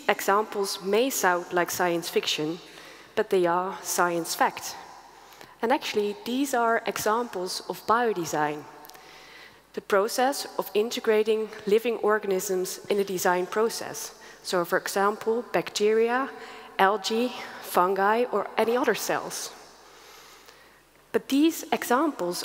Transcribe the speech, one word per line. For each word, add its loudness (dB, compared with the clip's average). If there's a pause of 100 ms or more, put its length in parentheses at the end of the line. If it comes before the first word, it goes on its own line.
examples 0
may 2
sound 0
like 2
science 0
fiction, -2 (580)
but 0
they 4
are 0
science 0
fact. 0 (880)
And 2
actually, 0 (100)
these 0
are 4
examples -2
of -10
biodesign, 0 (1080)
the -8
process 2 (140)
of -8
integrating 2 (180)
living 2
organisms 0
in 2
a 0
design 2
process. -4 (300)
So, 0
for 0
example, 0
bacteria, 2 (480)
algae, 2 (300)
fungi, 2
or -2
any 2
other 2
cells. -4 (1600)
But -2
these 2
examples 0